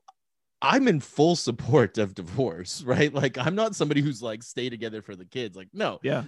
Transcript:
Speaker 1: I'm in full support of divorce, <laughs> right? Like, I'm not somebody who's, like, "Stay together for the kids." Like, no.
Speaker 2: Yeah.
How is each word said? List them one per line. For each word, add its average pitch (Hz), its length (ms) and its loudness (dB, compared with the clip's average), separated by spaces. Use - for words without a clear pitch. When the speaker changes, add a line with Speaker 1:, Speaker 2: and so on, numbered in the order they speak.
Speaker 1:
I'm 240 260 4
in 170 120 6
full 160 360 4
support 117 640 2
of 98 160 0
divorce, 92 680 -6
<laughs> 135 40 -12
right? 151 260 2
Like, 135 240 0
I'm 135 180 -2
not 214 220 -2
somebody 147 240 2
who's, 139 220 -2
like, 113 200 -6
"Stay 123 280 -6
together 110 320 -8
for 104 120 -14
the 92 120 -18
kids." 110 280 -8
Like, 95 200 -18
no. 175 280 -4
Speaker 2:
Yeah. 135 260 -2